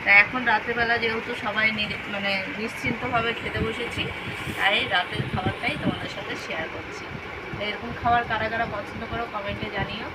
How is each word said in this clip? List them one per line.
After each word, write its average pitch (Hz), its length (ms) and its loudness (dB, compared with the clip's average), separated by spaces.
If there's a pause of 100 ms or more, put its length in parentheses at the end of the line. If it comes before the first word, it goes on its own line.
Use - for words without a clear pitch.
তা 190 60 4 (140)
এখন 254 160 0 (120)
রাতেরবেলা 233 500 2
যেহেতু 226 300 0 (120)
সবাই 214 220 2 (120)
নি-, 208 220 -2 (140)
মানে 202 180 0 (280)
নিশ্চিন্তভাবে 233 680 0 (100)
খেতে 214 260 -2
বসেছি, 226 360 -2 (540)
তাই 196 220 4 (160)
রাতের 180 280 2 (100)
খাবারটাই - 500 0
তোমাদের - 340 0
সাথে - 180 -6 (100)
শেয়ার - 300 -4
করছি। - 300 -8 (500)
তো - 140 -6
এরকম 214 220 -6 (100)
খাবার 240 300 6
কারা 220 220 2
কারা 226 220 0
পছন্দ 202 360 -6
করো 233 140 -2 (100)
কমেন্টে 202 420 -4
জানিও 202 380 -2